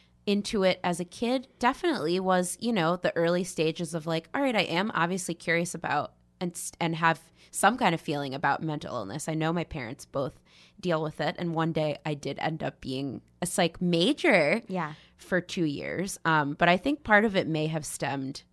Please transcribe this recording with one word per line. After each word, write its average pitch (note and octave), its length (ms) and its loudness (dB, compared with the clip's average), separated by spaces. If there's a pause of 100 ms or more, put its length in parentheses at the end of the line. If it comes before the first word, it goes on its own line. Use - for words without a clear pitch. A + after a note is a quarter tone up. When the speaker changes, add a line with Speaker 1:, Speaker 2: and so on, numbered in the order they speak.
(260)
Speaker 1:
into G3+ 380 0
it F#3 200 4
as F3 160 0
a F3+ 60 -6
kid B3 420 -4 (100)
definitely A#3+ 600 0
was, F#3 400 2
you A#3 140 -2
know, F3 240 2
the F3+ 180 0
early F3 300 2
stages D#3+ 480 -2
of, D#3 120 -6
like, E3 300 -4
all C#4 60 0
right, C4 140 0
I G3 60 4
am F3 320 0
obviously F3 400 -2
curious E3+ 400 -2
about D3 400 -2 (260)
and F3+ 120 -4
s-, - 280 -10
and E3+ 180 0
have E3 220 2 (300)
some - 280 2
kind F3+ 180 2
of D3+ 60 -4
feeling C#3+ 340 -4
about C#3+ 260 0
mental D#3 340 -4
illness. G#2+ 320 -8
I D#3+ 80 -2
know D#3+ 180 0
my F3 100 0
parents C3+ 420 -10
both - 340 -6 (400)
deal D#3+ 220 0
with D#3 200 -4
it, D#3+ 180 -2
and E3+ 160 -2
one E3 160 2
day D3+ 340 0
I D#3 80 -2
did C#3 260 -6
end D#3 220 -4
up C#3 200 -6
being C3 400 -6 (200)
a F3+ 40 -2
psych F3 360 0
major F3+ 880 4
Speaker 2:
Yeah. E3 260 -6 (240)
Speaker 1:
for F3+ 240 -2
two F3 240 -4
years. C#3 600 -4
Um, D3+ 280 2
but E3+ 160 4
I F3+ 80 6
think C#4+ 260 -2
part G#3+ 220 6
of G3+ 100 0
it F3 120 2
may D#3 200 0
have D#3 180 -4
stemmed C3+ 680 -6